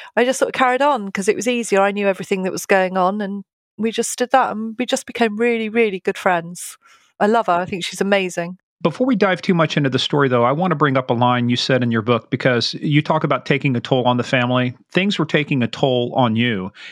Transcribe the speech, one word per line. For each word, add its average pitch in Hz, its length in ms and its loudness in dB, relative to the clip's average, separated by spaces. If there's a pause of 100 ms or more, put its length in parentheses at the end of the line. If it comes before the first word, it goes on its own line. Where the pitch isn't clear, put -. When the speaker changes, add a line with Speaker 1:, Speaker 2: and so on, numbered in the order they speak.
(160)
Speaker 1:
I 240 80 4
just 254 140 0
sort - 160 0
of - 40 -6
carried 254 240 2
on 247 280 0
'cause 190 180 -4
it 214 80 4
was 214 120 -4
easier. 233 340 0
I 202 80 4
knew 202 160 -2
everything 190 380 -2
that 190 80 -4
was - 140 -8
going 185 300 2
on 190 240 0
and 202 240 -8 (320)
we 220 140 -2
just - 260 -6
did 247 140 -2
that 254 220 2
and 220 260 -8
we 247 80 -2
just - 200 -4
became 220 300 -2
really, 226 320 0
really 214 320 0
good 196 160 -4
friends. 175 600 -2 (400)
I 208 80 2
love 220 200 2
her. 180 80 2
I 175 120 0
think 180 180 -6
she's - 160 -8
amazing. 185 580 0 (240)
Speaker 2:
Before 180 240 0
we 262 100 2
dive 185 240 2
too 190 140 0
much 160 240 2
into 143 100 2
the 127 100 0
story, 143 300 0
though, 123 160 2
I 123 80 2
want 180 180 -2
to 160 60 0
bring 143 220 2
up 131 100 -4
a 127 60 2
line 123 340 2
you 120 80 2
said 127 260 0
in 120 80 0
your 113 120 0
book, 117 280 0
because 123 440 0
you 147 260 0
talk 156 240 0
about 135 220 -2
taking 139 280 0
a 120 60 -2
toll 127 260 0
on 123 120 2
the 120 40 0
family. 123 540 0 (160)
Things 190 260 0
were 160 60 0
taking 147 380 0
a 113 40 0
toll 123 480 0
on 120 220 2
you. 110 340 -2 (220)